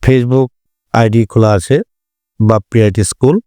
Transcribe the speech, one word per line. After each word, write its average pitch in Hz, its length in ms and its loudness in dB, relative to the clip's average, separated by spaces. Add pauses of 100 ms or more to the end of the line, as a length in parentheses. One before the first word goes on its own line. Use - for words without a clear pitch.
Facebook 127 460 0 (460)
আইডি 113 320 2
খোলা 110 260 0
আছে, 104 240 -2 (640)
বাপ্পি 110 420 0
আইটি 104 220 0
স্কুল। 139 320 -2 (100)